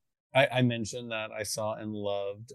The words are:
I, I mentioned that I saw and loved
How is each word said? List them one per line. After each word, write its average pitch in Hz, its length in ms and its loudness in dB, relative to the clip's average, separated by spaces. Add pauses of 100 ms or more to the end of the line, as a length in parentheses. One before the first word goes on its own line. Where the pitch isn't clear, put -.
(340)
I, 135 140 8
I 127 140 2
mentioned 120 500 0
that 110 180 -4
I 110 140 -4
saw 110 300 -2
and 110 180 -6
loved 101 640 -4